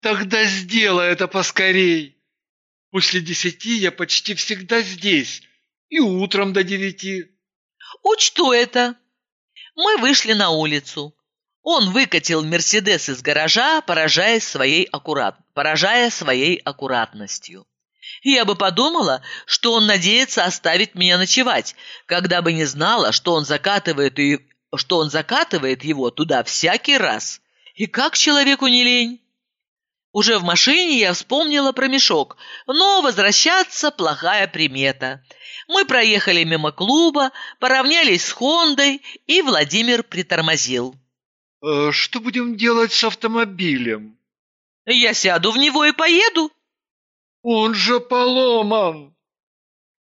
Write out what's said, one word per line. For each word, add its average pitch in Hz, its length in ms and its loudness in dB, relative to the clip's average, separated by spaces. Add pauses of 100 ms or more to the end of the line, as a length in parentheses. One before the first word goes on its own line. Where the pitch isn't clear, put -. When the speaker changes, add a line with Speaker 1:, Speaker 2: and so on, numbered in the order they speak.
Speaker 1:
"Тогда 214 420 0
сделай 190 680 0
это 180 180 -2
поскорей. 185 880 0 (760)
После 185 300 -2
десяти 180 560 -6
я 185 140 -2
почти 175 440 -4
всегда 214 460 -4
здесь, 185 600 -4 (480)
и 320 100 -2
утром 196 520 0
до 196 120 0
девяти". 190 720 -8 (680)
Speaker 2:
"Учту 370 500 2
это". 240 440 0 (800)
Мы 403 220 0
вышли 254 360 2
на 202 160 2
улицу. 151 680 -4 (460)
Он 269 300 0
выкатил 170 520 0
"Мерседес" 175 680 0
из 127 120 -8
гаража, 175 600 0
поражая 175 580 2
своей 147 520 0
аккурат-, 131 480 -4 (140)
поражая 175 560 0
своей 147 480 0
аккуратностью. 113 1080 -8 (560)
Я 254 240 2
бы 202 100 0
подумала, 202 680 0 (240)
что - 280 -2
он 220 120 2
надеется 202 580 2
оставить 180 520 -2
меня 180 220 2
ночевать, 190 580 0 (300)
когда 175 360 0
бы 170 100 2
не 160 140 0
знала, 147 460 0
что - 220 0
он 151 120 0
закатывает 147 760 -2
и... 143 200 2 (360)
что 175 220 -2
он 156 120 0
закатывает 147 760 -2
его 139 280 -2
туда - 320 -2
всякий 220 540 0
раз. 127 440 -4 (340)
И 190 120 -4
как 269 300 -2
человеку 277 500 2
не 247 160 4
лень? 240 380 0 (880)
Уже 214 260 2
в 180 60 -2
машине 269 560 2
я 185 140 2
вспомнила 285 580 -2
про 262 160 -2
мешок, 240 500 0 (300)
но 381 340 2
возвращаться – 294 880 2
плохая 185 580 -2
примета. 135 760 -4 (440)
Мы 381 180 0
проехали 208 580 2
мимо 160 280 -2
клуба, 277 600 2 (280)
поравнялись 262 680 2
с - 60 -8
Хондой, 277 720 0 (260)
и 339 140 2
Владимир 226 600 0
притормозил. 160 920 -2 (680)
Speaker 1:
"Э, 147 300 0
что - 280 -2
будем 240 380 -4
делать 233 360 2
с - 100 0
автомобилем?" 170 1120 -4 (680)
Speaker 2:
"Я 240 280 2
сяду 180 380 0
в 220 60 -2
него 294 280 2
и 302 80 4
поеду". 330 580 2 (880)
Speaker 1:
"Он 226 320 0
же 220 260 0
поломан". 226 1160 0 (920)